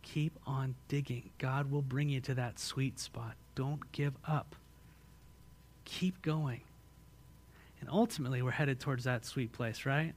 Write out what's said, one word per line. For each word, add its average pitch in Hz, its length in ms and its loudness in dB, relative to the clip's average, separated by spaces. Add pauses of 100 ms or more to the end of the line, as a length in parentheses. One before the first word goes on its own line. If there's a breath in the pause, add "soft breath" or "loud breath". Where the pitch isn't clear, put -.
Keep - 440 -2
on 131 300 0 (140)
digging. 135 400 0 (100)
God 135 320 2
will 143 100 4
bring 139 280 2
you 135 120 2
to 131 140 0
that 120 240 0
sweet - 400 -2
spot. - 360 -6 (200)
Don't 139 380 -2
give 143 200 2 (140)
up. 151 280 0 (1300 loud breath)
Keep - 360 0
going. 151 400 2 (1200 loud breath)
And 127 100 -8
ultimately, 135 520 4
we're 123 100 2
headed 139 280 2
towards 127 260 0
that 123 200 2
sweet 123 260 -2
place, 113 340 -2
right? 151 320 2